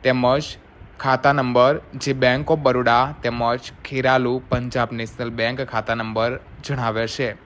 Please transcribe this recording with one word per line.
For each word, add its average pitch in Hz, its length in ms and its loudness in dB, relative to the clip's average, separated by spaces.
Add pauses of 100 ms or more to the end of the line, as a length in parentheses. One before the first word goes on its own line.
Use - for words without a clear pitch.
તેમજ 127 560 2 (420)
ખાતા 135 320 2
નંબર 127 480 4 (140)
જે 135 180 -4
Bank 131 340 2
of 160 120 2
Baroda 123 420 4 (220)
તેમજ 120 500 -2 (120)
ખેરાલુ 127 640 0
પંજાબ 123 440 -2
નેશનલ 117 380 -8
બેંક 117 300 -4
ખાતા - 340 -4
નંબર 113 460 -2 (240)
જણાવ્યા 113 420 -2
છે. 123 220 -4 (180)